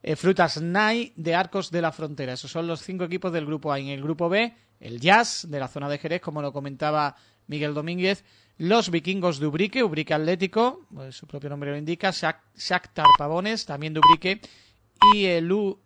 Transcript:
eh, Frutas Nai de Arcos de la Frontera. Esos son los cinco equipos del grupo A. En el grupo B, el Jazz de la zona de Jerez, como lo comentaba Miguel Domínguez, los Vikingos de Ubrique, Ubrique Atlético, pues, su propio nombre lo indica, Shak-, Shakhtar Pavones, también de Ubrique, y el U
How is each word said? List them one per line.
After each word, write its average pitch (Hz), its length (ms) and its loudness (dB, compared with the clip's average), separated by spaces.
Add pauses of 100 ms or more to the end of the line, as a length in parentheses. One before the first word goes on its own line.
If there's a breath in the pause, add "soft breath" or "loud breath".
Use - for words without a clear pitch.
eh, 156 140 -4
Frutas 175 440 2
Nai 214 560 0
de 165 180 -2
Arcos 185 360 -2
de 170 100 -2
la 160 120 0
Frontera. 143 420 -8
Esos 127 160 -14
son 165 160 -4
los 165 160 -6
cinco 185 220 -6
equipos 180 280 -4
del 160 140 -2
grupo 151 260 -4
A. 139 60 -2
En 139 100 -8
el 139 140 -8
grupo 165 260 -2
B, 226 260 0 (260 soft breath)
el 117 200 -12
Jazz 196 480 4
de 147 100 -4
la 131 100 -4
zona 143 200 -8
de 143 80 -2
Jerez, 170 240 -4
como 151 220 -8
lo 143 100 -6
comentaba 143 640 -2 (300 soft breath)
Miguel 147 260 -4
Domínguez, 175 500 -2 (360 soft breath)
los 185 320 2
Vikingos 170 500 0
de 151 60 0
Ubrique, 196 360 0
Ubrique 160 300 -2
Atlético, 190 720 0 (120)
pues, 135 220 -16
su 156 100 -20
propio 147 220 -12
nombre 143 220 -8
lo 147 80 -6
indica, 165 320 -2
Shak-, - 440 -6
Shakhtar - 520 -2 (100)
Pavones, 180 480 -2
también 156 300 -8
de 156 60 0
Ubrique, - 420 6 (720 loud breath)
y 202 100 2
el 170 260 2
U 196 360 0